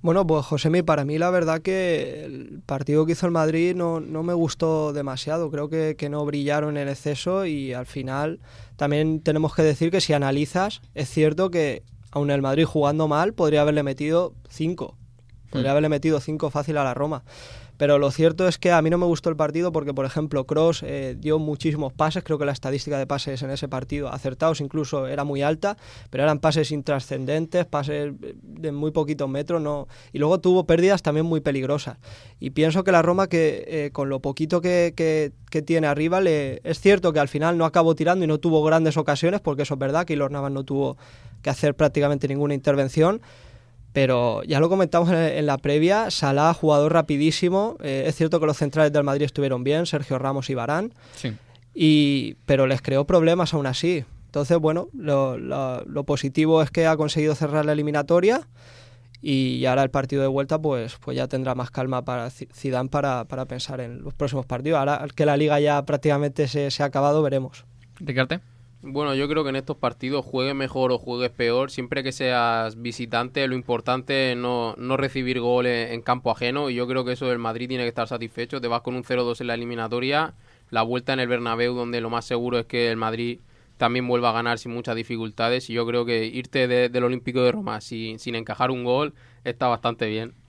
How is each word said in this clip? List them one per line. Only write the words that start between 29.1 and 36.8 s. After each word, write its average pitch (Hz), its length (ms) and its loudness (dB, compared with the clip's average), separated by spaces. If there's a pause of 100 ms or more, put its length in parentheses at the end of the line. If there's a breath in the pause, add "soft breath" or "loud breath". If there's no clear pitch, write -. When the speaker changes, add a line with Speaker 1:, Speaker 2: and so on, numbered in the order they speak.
Speaker 1:
metros, 143 320 -2
no. 147 260 -4 (240 loud breath)
Y 139 80 -6
luego 160 220 2
tuvo 180 240 4
pérdidas 175 380 4
también 156 220 0
muy 160 140 0
peligrosas. 139 600 -2 (420 loud breath)
Y 135 80 -6
pienso 160 340 2
que 185 80 2
la 170 100 6
Roma, 180 260 2
que, 160 400 2
eh, 147 260 -6
con 139 160 -4
lo 135 100 -4
poquito 156 400 -2
que, 175 340 2
que, 156 380 0 (180)
que 156 120 -2
tiene 160 260 2
arriba, 156 320 2
le, 147 460 2
es 165 160 -4